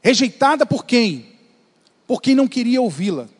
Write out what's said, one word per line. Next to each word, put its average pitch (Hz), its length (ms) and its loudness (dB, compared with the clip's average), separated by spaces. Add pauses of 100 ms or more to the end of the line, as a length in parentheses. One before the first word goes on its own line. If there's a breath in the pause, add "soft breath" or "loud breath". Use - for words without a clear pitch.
rejeitada 269 640 2
por 269 200 -4
quem? 202 400 0 (800)
Por - 160 -4
quem 262 140 2
não 269 120 2
queria 247 340 -2
ouvi-la. 165 460 -4 (120)